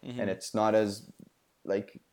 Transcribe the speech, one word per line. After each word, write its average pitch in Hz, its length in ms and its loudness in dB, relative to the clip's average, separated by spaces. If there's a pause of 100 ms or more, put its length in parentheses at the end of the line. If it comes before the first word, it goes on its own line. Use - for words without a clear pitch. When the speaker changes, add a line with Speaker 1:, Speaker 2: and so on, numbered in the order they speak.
Speaker 1:
Mm-hmm. 123 160 -8
Speaker 2:
and 101 100 -2
it's - 240 -8
not 107 200 4
as, 104 360 2 (560)
like, 98 340 -4 (120)